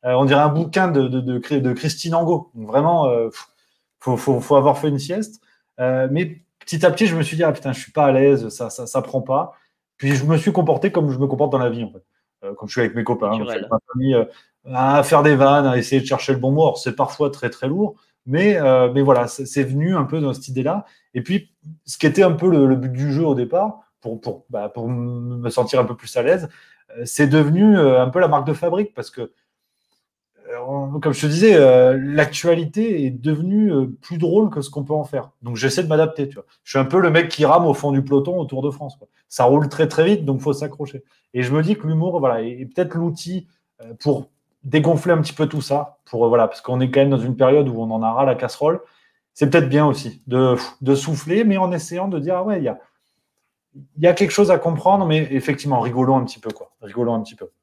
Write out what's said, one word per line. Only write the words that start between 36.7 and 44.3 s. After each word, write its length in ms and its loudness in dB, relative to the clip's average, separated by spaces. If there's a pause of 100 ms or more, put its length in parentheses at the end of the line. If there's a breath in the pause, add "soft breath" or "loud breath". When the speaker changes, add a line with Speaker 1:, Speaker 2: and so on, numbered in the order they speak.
Speaker 1:
suis 80 0
un 60 2
peu 160 2
le 100 4
mec 180 4
qui 160 -2
rame 200 6
au 100 2
fond 180 -4
du 100 2
peloton 360 0
au 60 -4
Tour 160 -8
de 100 -4
France, 260 -14
quoi. 100 -20 (220)
Ça 160 0
roule 240 4
très, 200 0
très 160 2
vite, 200 0
donc 160 -2
faut 120 -4
s'accrocher. 500 -10 (300)
Et 100 -4
je 100 -2
me 100 2
dis 140 0
que 120 -10
l'humour, 320 -2
voilà, 220 0
est, 180 -8
est 60 -12
peut-être 280 -4
l'outil, 540 -6 (340)
euh, 160 -18
pour 320 -2 (320)